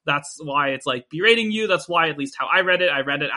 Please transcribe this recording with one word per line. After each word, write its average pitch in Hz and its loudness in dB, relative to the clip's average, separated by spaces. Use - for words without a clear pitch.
That's 147 -4
why 143 0
it's, 135 -6
like, 127 -4
berating 214 2
you. 214 -2
That's 180 0
why, 165 2
at 147 -6
least 139 -6
how 135 -4
I 180 4
read 180 2
it, 180 2
I 143 0
read 143 -2
it 147 -2